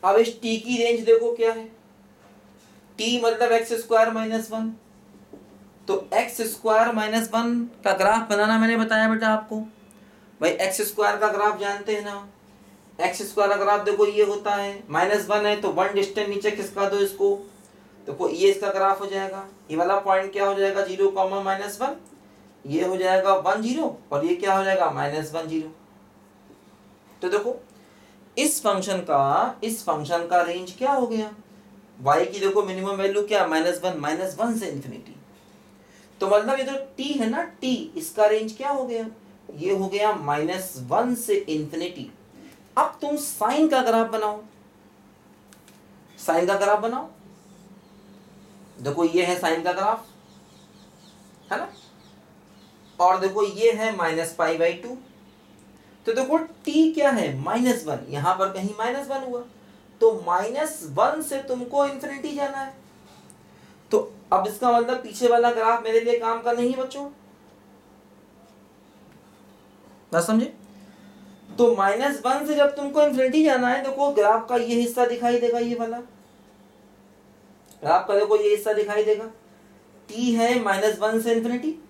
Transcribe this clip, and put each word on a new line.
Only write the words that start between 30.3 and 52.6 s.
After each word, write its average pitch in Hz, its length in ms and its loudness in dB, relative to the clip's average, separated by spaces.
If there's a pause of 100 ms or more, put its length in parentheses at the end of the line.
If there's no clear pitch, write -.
range 175 300 -6
क्या 269 200 -2
हो 254 140 2
गया, 214 280 -6 (720)
y 170 260 2
की 202 80 -8
देखो 196 220 2
minimum 190 280 -4
value 196 320 -2
क्या, 202 240 2
माइनस 170 380 0
वन, 175 140 -2
माइनस 160 420 -4
वन 226 180 0
से 196 100 -6
infinity, 131 480 -12 (1040)
तो 196 80 -2
मतलब 214 300 2
ये 262 60 -2
जो 277 100 -6 (260)
t 262 60 -6 (140)
है 220 100 0
ना, 330 300 -6
t, 254 140 0 (220)
इसका 208 300 0
range 214 260 2
क्या 269 180 -6
हो 269 140 -2
गया, 226 220 -6 (480)
ये 180 220 -2
हो 190 120 -2
गया 208 240 0
माइनस 156 600 -4 (140)
वन 240 260 0
से 208 220 -2
infinity। 160 720 -6 (680)
अब 302 220 -2
तुम 294 160 -4
sine 294 540 0
का 262 120 2
graph 226 280 2
बनाओ, 214 320 -4 (1800)
sine 170 280 0
का 196 80 2
graph 202 260 2
बनाओ, 247 280 -6 (1700)
देखो 143 220 -2
ये 170 200 2
है 180 160 -2
sine 165 240 0
का 180 80 0
ग्राफ, 190 340 -2 (1500)
है 233 60 -6
ना, 359 140 -10 (1300)